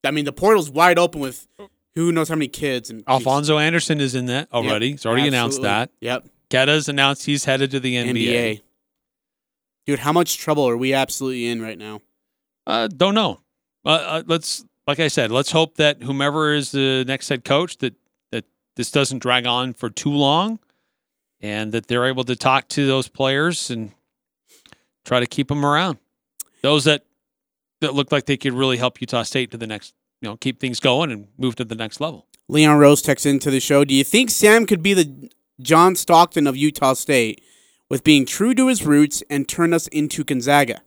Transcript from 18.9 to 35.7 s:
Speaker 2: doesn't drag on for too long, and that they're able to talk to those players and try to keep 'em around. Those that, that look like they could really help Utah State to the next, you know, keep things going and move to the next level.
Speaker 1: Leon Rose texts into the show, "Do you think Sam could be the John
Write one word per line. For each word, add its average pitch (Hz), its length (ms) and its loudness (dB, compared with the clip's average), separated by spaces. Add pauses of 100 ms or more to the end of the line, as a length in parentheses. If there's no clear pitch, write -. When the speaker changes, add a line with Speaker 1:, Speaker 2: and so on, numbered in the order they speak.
Speaker 2:
doesn't 135 300 0
drag 123 260 0
on 123 260 -2
for 117 160 -8
too - 220 -4
long, 151 480 0 (840)
and 107 300 -6
that 113 160 -4
they're 123 200 0
able 131 180 -2
to 123 100 -4
talk 131 360 0
to 143 180 0
those 135 180 0
players 139 640 -2
and 113 220 -8 (1120)
try 123 160 0
to 120 60 -2
keep 135 220 -6
'em 143 160 -2
around. 147 340 0 (640)
Those 143 220 2
that, 151 200 2 (760)
that 143 140 -2
look 139 180 0
like 143 140 0
they 139 100 0
could 135 160 -4
really 127 240 0
help 127 240 -4
Utah 120 240 -4
State 127 260 -6
to 123 60 -16
the 113 100 -10
next, 107 280 -14 (260)
you 117 80 -8
know, 104 80 -10
keep 131 240 -8
things 123 180 -6
going 139 320 0
and 104 160 -12 (100)
move 127 200 -4
to 127 80 -6
the 113 100 -10
next 110 260 -10
level. 160 280 -10 (180)
Speaker 1:
Leon 151 320 6
Rose 143 240 8
texts 143 240 0
into 139 240 0
the 131 80 0
show, 143 260 2
"Do 135 80 -2
you 135 120 4
think 233 260 2
Sam 220 360 6
could 190 140 2
be 196 140 2
the 147 360 0 (300)
John 165 360 6